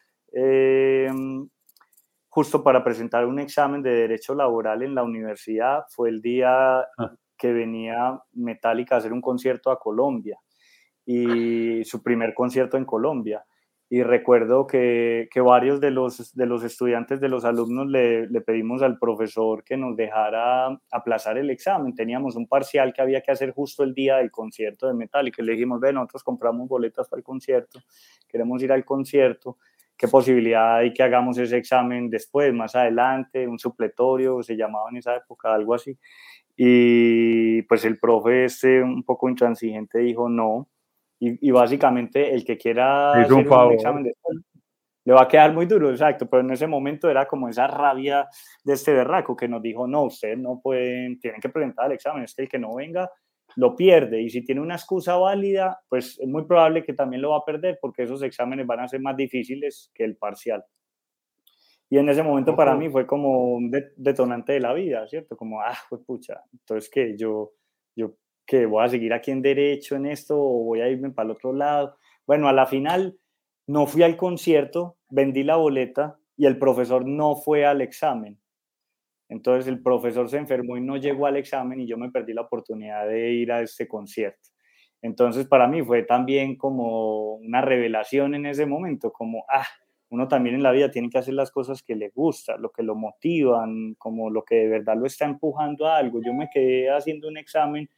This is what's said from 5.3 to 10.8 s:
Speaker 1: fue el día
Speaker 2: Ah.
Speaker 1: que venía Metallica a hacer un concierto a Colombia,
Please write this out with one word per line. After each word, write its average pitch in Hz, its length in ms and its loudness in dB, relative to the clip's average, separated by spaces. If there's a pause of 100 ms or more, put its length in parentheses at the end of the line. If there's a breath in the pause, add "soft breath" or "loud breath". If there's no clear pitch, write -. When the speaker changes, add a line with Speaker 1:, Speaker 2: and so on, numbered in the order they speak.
Speaker 1:
fue 120 200 -4
el 113 120 -8
día 127 640 2 (120)
Speaker 2:
Ah. 117 180 -8 (220)
Speaker 1:
que 123 160 -2
venía 117 640 -4 (140)
Metallica 120 600 -2
a - 40 4
hacer 110 140 -6
un 123 80 -6
concierto 127 500 -2
a 127 80 -2
Colombia, 110 600 -4 (640)